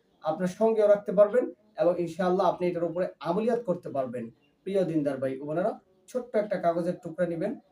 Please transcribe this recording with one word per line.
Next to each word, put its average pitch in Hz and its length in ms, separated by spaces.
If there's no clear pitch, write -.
আপনার 160 260
সঙ্গেও 214 400
রাখতে 202 240
পারবেন 208 400
এবং 175 220
ইনশাআল্লাহ 180 480
আপনি 180 200
এটার 170 160
উপরে 175 240
আমলিয়াত 220 440
করতে 165 260
পারবেন। 123 400
প্রিয় 190 200
দিনদার 147 340
ভাই 135 220
ও 147 60
বোনেরা, 180 340
ছোট্ট 240 280
একটা 208 220
কাগজের 175 360
টুকরা 175 240
নেবেন 170 280